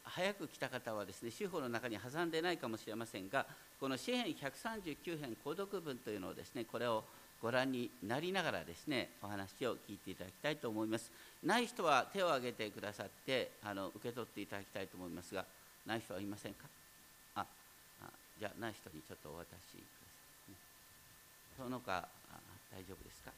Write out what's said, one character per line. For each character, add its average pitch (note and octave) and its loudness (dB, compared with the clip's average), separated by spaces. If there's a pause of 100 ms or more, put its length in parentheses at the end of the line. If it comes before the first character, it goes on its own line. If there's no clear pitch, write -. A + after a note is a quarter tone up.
早 F#3 2
く E3+ -6
来 - -14
た C3+ 2
方 A#2+ -2
は G#2 2
で F#2 -6
す - -12
ね、 A#2 0
修 G3+ -2
法 E3+ 0
の B2 2
中 A#2 2
に G#2 0
挟 C3+ 0
ん E3+ 4
で D#3+ 4
な F3+ 6
い D#3 2
か B2 0
も A2+ 0
し - -6
れ G#2+ -2
ま A2+ -2
せ G#2+ -4
ん F#2+ -6
が、 C3 4 (340)
こ C3+ 2
の C3 2
詩 A#3+ 2
編 A3+ 2
百 C#3 -4
三 A3+ -2
十 D#3 -2
九 E3+ -2
編 C3+ -4
購 D#3 0
読 G3 -2
文 C#3+ -2
と A2 -4
い G#2 2
う G2 0
の F2+ -2
を E2 -2
で - -6
す - -10
ね、 A#2+ 0
こ - -2
れ A#2+ 4
を A2 6 (380)
ご A2+ 2
覧 C3 6
に B2 2 (140)
な A#2+ 4
り F3+ 2
な F#3+ 6
が D3 4
ら F2 2
で E2+ -8
す - -12
ね、 B2+ 2 (120)
お G2+ -4
話 G2+ -2
を G#2+ 4 (120)
聞 G2+ -6
い - -6
て - -8
い F2 -2
た F#2 -6
だ F#2 -8
き - -12
た D3 4
い D3+ 0
と C3 0
思 A2 2
い - 2
ま A2+ 4
す。 - -10 (320)
な G3+ 8
い A#3+ 6
人 - -2
は C#3+ 10
手 G3 4
を F3 8
挙 C3+ 6
げ B2 2
て G#2+ 0
く A2 -8
だ G2+ -2
さ G#2 -4
っ - -4 (200)
て、 B2+ 4 (140)
あ G#2 0
の、 F#2+ 0
受 - -8
け A#2+ -2
取 A#2 -2
っ - -14
て G#2 -2
い G2 -4
た G2+ -4
だ G2 -6
き - -12
た - -4
い F#2+ -4
と F2+ -12
思 F2+ -4
い F2 -4
ま E2+ -6
す G2 -6
が、 F#2 0 (400)
な A2 2
い A2 2
人 - -6
は F#2 0
い G2+ -2
ま G2+ -2
せ G#2+ -6
ん G2+ -8
か？ - -14 (680)
あ、 G2+ 0 (560)
あ、 - -10 (280)
じ G#2 -2
ゃ - -2
あ、 F#2+ -6
な A2+ 0
い G2+ -4
人 - -14
に D#2 -10
ち - -12
ょ F#2 -8
っ - -14
と D2+ -10
お - -6
渡 E2 -8
し E2+ -8
く - -
だ - -16
さ F2+ -16 (920)
い G2 -14
ね。 F#2+ -16 (1000)
そ B2+ -4
の B2+ -2
他、 F#2+ 2
あ、 E2+ 0 (640)
大 F#2+ -10
丈 F#2 -10
夫 - -12
で F2 -16
す - -16
か？ B2+ -12